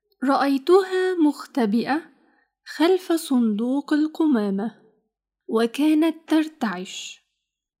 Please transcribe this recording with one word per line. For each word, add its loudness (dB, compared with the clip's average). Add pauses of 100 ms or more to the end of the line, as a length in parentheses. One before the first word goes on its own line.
(240)
رأيتها 2
مختبئة -2 (540)
خلف 0
صندوق 0
القمامة، 0 (680)
وكانت 0
ترتعش. -4 (580)